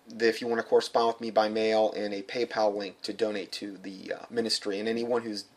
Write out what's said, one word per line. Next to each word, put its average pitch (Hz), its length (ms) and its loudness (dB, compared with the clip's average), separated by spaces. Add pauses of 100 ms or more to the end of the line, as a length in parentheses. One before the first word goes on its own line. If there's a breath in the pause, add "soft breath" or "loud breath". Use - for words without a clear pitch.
that 117 220 2
if 113 120 2
you 123 60 -6
wanna 113 160 0
correspond 117 460 4
with 113 120 0
me 113 120 -6
by 107 160 4
mail, 110 480 4
and 101 180 -4
a 98 80 -6
PayPal 113 500 0
link 101 300 -6
to 110 100 -6
donate 104 400 -2
to 101 300 -8
the, 95 300 -10
uh, - 180 -8
ministry. 110 480 -2
And 107 100 -2
anyone 117 340 0
who's 107 240 -8 (100)